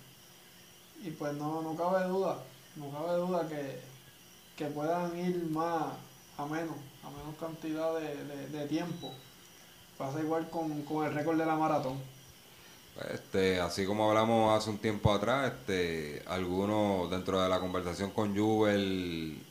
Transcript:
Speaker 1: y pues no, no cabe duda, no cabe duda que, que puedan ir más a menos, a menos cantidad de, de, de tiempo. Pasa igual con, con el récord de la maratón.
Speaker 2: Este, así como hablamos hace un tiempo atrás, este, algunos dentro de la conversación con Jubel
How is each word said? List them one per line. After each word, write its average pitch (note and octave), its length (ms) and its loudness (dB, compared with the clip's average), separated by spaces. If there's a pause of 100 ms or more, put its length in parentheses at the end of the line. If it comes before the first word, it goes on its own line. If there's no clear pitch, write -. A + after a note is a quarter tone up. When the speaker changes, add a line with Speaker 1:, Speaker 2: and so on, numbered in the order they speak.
(1040)
Speaker 1:
y E3 60 -8
pues D3 240 -4
no, D3+ 260 -4
no D#3+ 160 -4
cabe F#3 320 2
duda, F#3 300 0 (380)
no C#3+ 120 -10
cabe E3 300 0
duda F3 300 0
que, C#3 440 -8 (640)
que D#3 100 -4
puedan E3+ 520 0
ir F3+ 320 0
más D#3+ 340 0 (520)
a D3 100 -6
menos, D#3 300 -4 (260)
a D3 80 -14
menos D3 300 -12
cantidad D#3+ 540 -2
de, C#3+ 300 -6
de, C#3+ 340 -8
de D3 80 -4
tiempo. D#3 460 -4 (840)
Pasa C#3 240 -4
igual E3 300 0
con, D#3 320 -2
con D#3 240 0
el C#3 80 -2
récord D#3 240 2
de D#3+ 80 2
la D#3+ 100 2
maratón. D3 380 2 (1160)
Speaker 2:
Este, F#2+ 480 2
así F2+ 260 0
como G#2+ 220 2
hablamos A2 480 6
hace G#2+ 120 0
un G#2 100 -2
tiempo G#2+ 340 2
atrás, A#2 400 2
este, E2 760 -2
algunos F#2+ 840 2
dentro F#2 320 2
de F#2 60 4
la F#2 120 4
conversación F2+ 500 -2
con G#2 260 0
Jubel F#2+ 1000 2 (120)